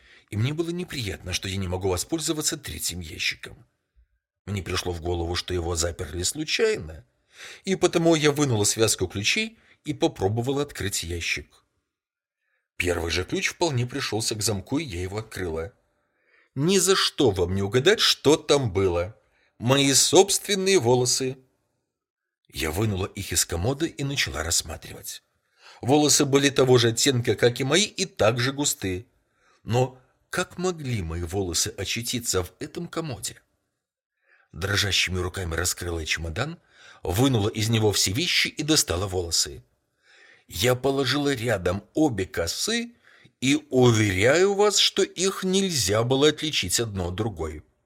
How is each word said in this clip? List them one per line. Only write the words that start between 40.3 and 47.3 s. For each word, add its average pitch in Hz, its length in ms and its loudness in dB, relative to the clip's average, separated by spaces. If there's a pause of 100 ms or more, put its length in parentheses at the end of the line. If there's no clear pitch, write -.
Я 120 300 0
положила 139 580 0
рядом 101 500 -2 (100)
обе 120 320 2
косы 233 680 -4 (460)
и 139 300 0
уверяю 123 840 4
вас, 202 240 2
что - 240 2
их 185 400 -2
нельзя 160 640 0
было 135 240 4
отличить 147 500 -2
одно 98 300 -4
от 92 80 -6
другой. 82 480 -6 (220)